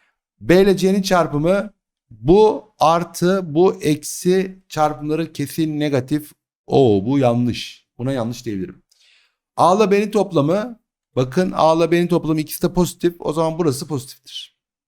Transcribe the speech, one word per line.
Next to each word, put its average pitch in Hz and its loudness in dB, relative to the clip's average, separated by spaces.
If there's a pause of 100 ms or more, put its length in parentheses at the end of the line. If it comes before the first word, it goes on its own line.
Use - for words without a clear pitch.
(400)
B 165 4
ile 196 4
C'nin 190 0
çarpımı 175 0 (380)
bu 180 2
artı 175 0
bu 185 2
eksi 180 -2
çarpımları 151 -2
kesin 151 -4
negatif. 147 -2 (340)
Oo, 110 4
bu 139 0
yanlış. 120 -2 (100)
Buna 131 -6
yanlış 120 -6
diyebilirim. 92 -8 (720)
A 165 4
ile 214 2
B'nin 202 0
toplamı, 190 -2 (360)
bakın 156 -2
A 160 4
ile 165 0
B'nin 170 2
toplamı 156 0
ikisi - -8
de 175 0
pozitif. 175 0
O 165 -6
zaman 160 -2
burası 151 -2
pozitiftir. - -12 (300)